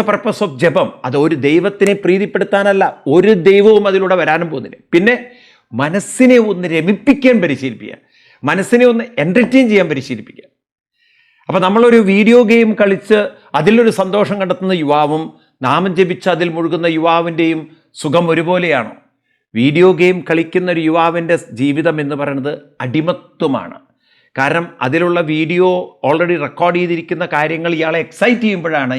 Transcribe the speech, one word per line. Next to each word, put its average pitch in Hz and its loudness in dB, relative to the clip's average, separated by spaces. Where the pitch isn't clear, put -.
the 214 -2
purpose 208 -4
of 165 -8
ജപം? 160 2
അത് 131 -4
ഒരു 165 0
ദൈവത്തിനെ 190 2
പ്രീതിപ്പെടുത്താനല്ല, 196 0
ഒരു 185 4
ദൈവവും 202 6
അതിലൂടെ 190 0
വരാനും 160 -2
പോകുന്നില്ല. 131 -12
പിന്നെ 196 2
മനസ്സിനെ 196 2
ഒന്ന് 180 -4
രമിപ്പിക്കാൻ 214 2
പരിശീലിപ്പിക്കുക, 127 -6
മനസ്സിനെ 190 2
ഒന്ന് 226 -2
എന്റർടൈൻ 240 2
ചെയ്യാൻ 190 2
പരിശീലിപ്പിക്കുക. - -10
അപ്പം 147 0
നമ്മളൊരു 233 4
വീഡിയോ 220 6
ഗെയിം 233 4
കളിച്ച് 202 0
അതിലൊരു 220 4
സന്തോഷം 190 -2
കണ്ടെത്തുന്ന 185 -2
യുവാവും 151 0
നാമം 165 0
ജപിച്ച് 180 -2
അതിൽ 170 -2
മുഴുകുന്ന 165 -4
യുവാവിൻ്റെയും 165 0
സുഖം 160 0
ഒരുപോലെയാണോ? 160 -2
വീഡിയോ 151 4
ഗെയിം 180 4
കളിക്കുന്ന 165 -2
ഒരു 165 -2
യുവാവിൻ്റെ 165 0
ജീവിതം 143 0
എന്ന് 143 -6
പറയുന്നത് 143 -6
അടിമത്വമാണ്. 135 -4
കാരണം 156 0
അതിലുള്ള 170 0
വീഡിയോ 165 0
already 165 0
റെക്കോർഡ് 175 -2
ചെയ്തിരിക്കുന്ന 170 -4
കാര്യങ്ങൾ 160 -4
ഇയാളെ 160 -2
എക്സൈറ്റ് 233 0
ചെയ്യുമ്പോഴാണ് 160 -2